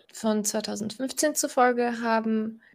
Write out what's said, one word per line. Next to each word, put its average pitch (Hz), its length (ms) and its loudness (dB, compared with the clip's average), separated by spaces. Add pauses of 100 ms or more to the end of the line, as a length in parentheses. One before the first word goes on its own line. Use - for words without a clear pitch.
(140)
von 214 320 0
zweitausendfünfzehn 220 920 -2
zufolge 240 640 2
haben 220 600 0 (140)